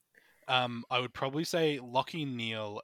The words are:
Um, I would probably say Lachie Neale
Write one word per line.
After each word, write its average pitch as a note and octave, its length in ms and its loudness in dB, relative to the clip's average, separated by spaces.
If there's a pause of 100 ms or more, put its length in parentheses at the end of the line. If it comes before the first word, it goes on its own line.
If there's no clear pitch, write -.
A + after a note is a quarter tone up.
(480)
Um, B2 420 0
I B2 100 2
would B2 140 -2
probably C#3+ 300 0
say D#3 360 2
Lachie C3+ 460 0
Neale A2+ 580 -4